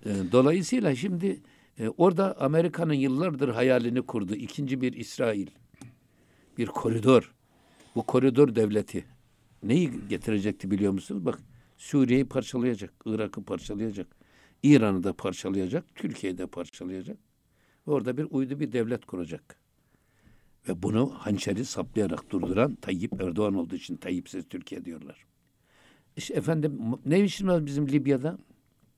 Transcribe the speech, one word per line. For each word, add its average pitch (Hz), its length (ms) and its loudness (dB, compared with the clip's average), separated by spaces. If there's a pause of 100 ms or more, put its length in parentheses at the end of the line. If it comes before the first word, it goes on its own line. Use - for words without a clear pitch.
E, 95 260 -2
dolayısıyla 160 640 4
şimdi, 180 460 -4 (380)
e, 113 100 -2
orada 185 520 2
Amerika'nın 160 520 2
yıllardır 135 560 0
hayalini 123 520 2
kurdu. 104 340 -4
İkinci 131 460 -6
bir 127 120 0
İsrail, 113 540 -4 (1080)
bir 120 80 0
koridor. 113 680 4 (600)
Bu 113 80 -2
koridor 127 520 4
devleti 104 500 0 (580)
neyi 131 280 4 (180)
getirecekti 101 640 -2
biliyor 98 200 2
musunuz? 98 340 -4
Bak, 127 140 -2 (380)
Suriye'yi 131 480 2
parçalayacak, 120 680 -4 (120)
Irak'ı 110 380 -4
parçalayacak, 101 760 -8 (440)
İran'ı 110 400 6
da 95 100 -2
parçalayacak, 98 800 -4
Türkiye'yi 95 420 -6
de 90 100 -8
parçalayacak. 90 680 -12 (720)
Ve 151 40 -2
orada 123 260 -2
bir 151 120 -2
uydu 135 300 -2
bir 131 120 -4
devlet 117 340 -2
kuracak. 82 540 -10 (1120)
Ve 87 140 -6
bunu 113 340 2
hançeri 104 480 -2
saplayarak 90 640 -4
durduran 95 440 0
Tayyip 95 460 -6
Erdoğan 98 320 0
olduğu 90 220 -4
için 87 220 -10
Tayyipsiz 90 520 -6
Türkiye - 360 -12
diyorlar. 80 400 -16 (920)
İşte - 160 -8
efendim, 151 460 -2 (260)
ne 165 180 4
işimiz 190 300 0
var 160 120 2
bizim 143 220 -2
Libya'da? 139 500 0 (600)